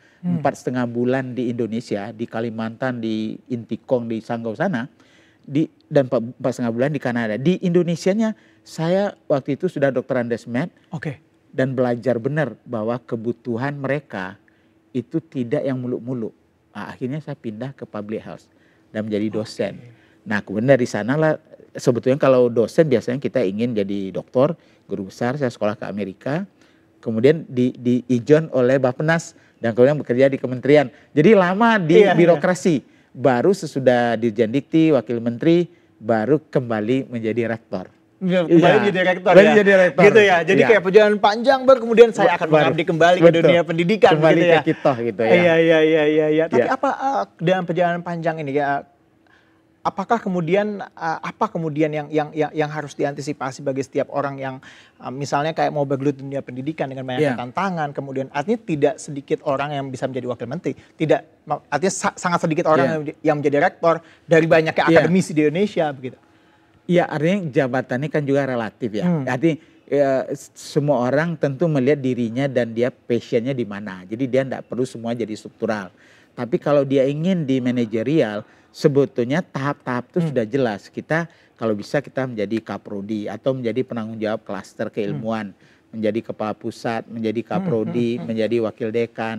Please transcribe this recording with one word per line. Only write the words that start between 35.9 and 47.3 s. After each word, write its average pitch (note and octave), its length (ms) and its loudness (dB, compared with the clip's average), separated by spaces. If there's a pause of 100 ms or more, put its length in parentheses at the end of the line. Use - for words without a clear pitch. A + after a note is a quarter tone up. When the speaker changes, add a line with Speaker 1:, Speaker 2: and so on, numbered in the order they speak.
Speaker 2:
baru A2+ 440 0
kembali A#2+ 640 -2
menjadi A2+ 420 -4
rektor. A2+ 400 -8 (320)
Speaker 1:
Iya, F3+ 240 0
kembali E3 160 6 (160)
Speaker 2:
Iya, G#3 80 2
Speaker 1:
jadi F#3 220 0
rektor F#3 260 2
Speaker 2:
kembali F#3 160 10
Speaker 1:
ya? - 80 6
Speaker 2:
jadi G3+ 220 6
rektor. F3+ 260 4
Speaker 1:
Gitu G#3 180 8
ya, F#3+ 200 6
jadi E3 180 4
Speaker 2:
Iya. C3+ 80 4
Speaker 1:
kayak G3+ 140 6
perjalanan G#3 360 6
panjang, A3+ 440 2
baru B3+ 180 6
kemudian A#3 300 6
saya G3 180 4
Speaker 2:
Ba-, F3 80 2
Speaker 1:
akan E3+ 100 -2
Speaker 2:
baru. D#3 100 4 (100)
Speaker 1:
mengabdi E3 180 0
kembali E3+ 320 4
ke D#3+ 80 6
Speaker 2:
Betul. E3 180 6
Speaker 1:
dunia E3+ 200 6
pendidikan, F3 500 2
Speaker 2:
Kembali D#3+ 220 6
Speaker 1:
begitu E3+ 100 4
Speaker 2:
ke F3 80 6
Speaker 1:
ya? D#3 140 6
Speaker 2:
kitoh D3+ 360 2
gitu A#2 200 -2
ya. A#2 100 4
Speaker 1:
Iya, F3 240 6
iya, E3 240 6
iya, D#3 260 4
iya, D#3 240 2
iya. D#3 160 2
Tapi - 160 2
Speaker 2:
Iya. - 80 0
Speaker 1:
apa, C4+ 200 -2
eh, C4 340 -2 (160)